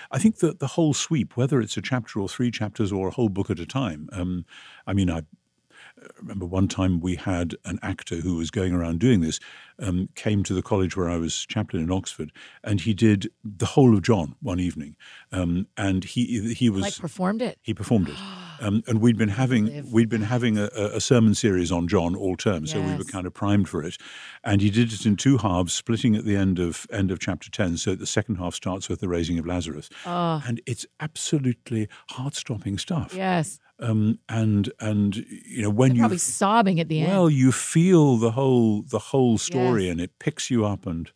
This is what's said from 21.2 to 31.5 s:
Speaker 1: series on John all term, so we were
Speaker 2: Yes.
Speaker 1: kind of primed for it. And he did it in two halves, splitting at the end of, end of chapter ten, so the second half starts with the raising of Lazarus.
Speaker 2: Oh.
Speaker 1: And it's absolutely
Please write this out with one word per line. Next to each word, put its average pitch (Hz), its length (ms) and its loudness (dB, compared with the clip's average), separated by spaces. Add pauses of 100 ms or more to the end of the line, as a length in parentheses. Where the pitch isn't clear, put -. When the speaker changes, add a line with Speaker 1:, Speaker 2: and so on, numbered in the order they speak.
Speaker 1:
series 90 380 2
on 87 160 0
John 85 260 2
all 92 220 -4
term, 87 300 -2
so - 120 -4
we - 100 -2
were 95 100 -2
Speaker 2:
Yes. 92 120 -8
Speaker 1:
kind 90 160 -6
of 90 60 -10
primed 101 380 2
for 82 120 -4
it. 85 140 -8 (480)
And 101 160 2
he 104 80 6
did 113 240 2
it 104 140 -4
in 104 100 4
two 135 220 4
halves, 90 340 0
splitting 113 420 0
at 107 120 -2
the 104 100 2
end 95 220 2
of, 87 340 -2
end 98 180 0
of 92 100 -4
chapter - 300 -6
ten, 87 280 -2
so 95 160 -2
the 95 120 -8
second - 280 -2
half 87 200 -6
starts 104 360 -6
with 90 100 -4
the 101 80 -4
raising 85 300 0
of 78 80 -4
Lazarus. 82 420 -4 (160)
Speaker 2:
Oh. 170 420 -2
Speaker 1:
And 117 200 -4
it's - 180 -8 (160)
absolutely 127 880 -2 (220)